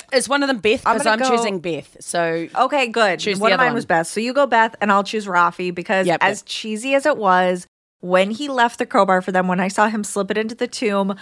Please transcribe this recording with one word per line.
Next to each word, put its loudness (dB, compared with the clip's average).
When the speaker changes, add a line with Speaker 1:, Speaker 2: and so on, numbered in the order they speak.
Speaker 1:
is 2
one 4
of 0
them 0
Beth? 2
Speaker 2:
I'm 2
Speaker 1:
'Cause 0
Speaker 2:
gonna 2
Speaker 1:
I'm 2
Speaker 2:
go 2
Speaker 1:
choosing 0
Beth. -8
So -2
Speaker 2:
Okay, 0
good. 0
Speaker 1:
choose -4
the -6
Speaker 2:
One 4
of 2
Speaker 1:
other 2
Speaker 2:
mine 2
Speaker 1:
one. -2
Speaker 2:
was -4
Beth. 0
So -8
you -4
go 2
Beth, 2
and 2
I'll 4
choose -6
Rafi, 0
because -2
Speaker 1:
Yep, 2
Speaker 2:
as 2
Speaker 1:
yep. -20
Speaker 2:
cheesy -6
as 2
it 0
was, 2
when 0
he -8
left 0
the -4
crowbar 2
for -6
them, 0
when 0
I -2
saw 2
him -6
slip -4
it -2
into -4
the -6
tomb, -2